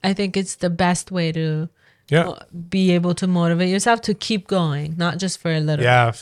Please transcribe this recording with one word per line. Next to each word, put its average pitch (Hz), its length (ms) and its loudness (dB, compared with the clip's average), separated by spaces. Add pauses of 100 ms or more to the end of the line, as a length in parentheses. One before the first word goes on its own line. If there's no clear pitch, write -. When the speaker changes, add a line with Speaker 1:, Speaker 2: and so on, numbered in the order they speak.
Speaker 1:
I 190 80 2
think 196 240 -2
it's 190 200 -4
the 180 140 -2
best 175 400 0
way 170 220 -2
to 160 380 -2 (400)
Speaker 2:
Yeah. 165 180 2
Speaker 1:
uh, - 100 -8 (320)
be 185 220 2
able 175 220 2
to 185 120 -4
motivate 175 440 2
yourself 226 320 2
to 214 120 -2
keep 208 320 -4
going, 156 520 -2
not 170 200 -2
just 185 220 -4
for 170 120 -4
a 160 80 0
little. 151 260 0
Speaker 2:
Yeah, 120 360 6